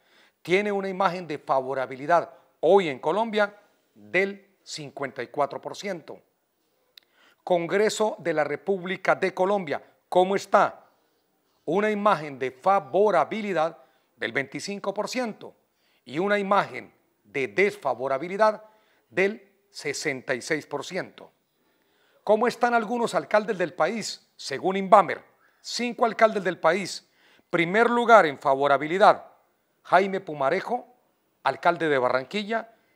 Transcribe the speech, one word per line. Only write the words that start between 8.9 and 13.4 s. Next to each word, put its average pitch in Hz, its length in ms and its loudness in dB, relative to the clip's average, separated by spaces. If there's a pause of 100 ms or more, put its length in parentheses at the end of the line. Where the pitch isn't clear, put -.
de 180 200 -2
Colombia, 185 480 -2 (260)
¿cómo 185 280 2
está? - 500 0 (800)
Una 208 240 0
imagen 175 480 0
de 127 140 -2
favorabilidad 180 1300 0 (380)